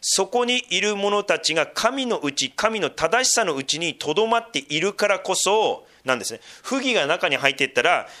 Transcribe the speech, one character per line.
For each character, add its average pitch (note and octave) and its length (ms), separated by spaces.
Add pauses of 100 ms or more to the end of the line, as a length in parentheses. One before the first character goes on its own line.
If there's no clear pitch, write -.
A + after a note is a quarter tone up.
そ - 260
こ A#3+ 160
に B3 260
い F3+ 120
る G#3 160
者 G3+ 260
た E3+ 160
ち - 140
が D#3 120
神 C4 420
の G#3 100
う C#3+ 160
ち、 B2+ 180
神 A3 300
の D3+ 80
正 A3+ 400
し - 40
さ A3+ 120
の D#3+ 100
う C3 80
ち D3+ 160
に E3 160
と D3 180
ど G#3+ 140
ま A#3 120
っ A#3 120
て C#3 160
い D3+ 140
る G3 120
か G#3 140
ら G3 120
こ F#3 160
そ F#3 500 (180)
な C3 120
ん A#2 40
で G2+ 60
す A2+ 80
ね。 G#2+ 80 (220)
不 C4 140
義 B3+ 180
が D#3 100
中 E3+ 240
に C#3 80
入 C#3 140
っ C#3 40
て C#3 100
い - 20
っ - 60
た A#2+ 100
ら、 D3+ 260 (100)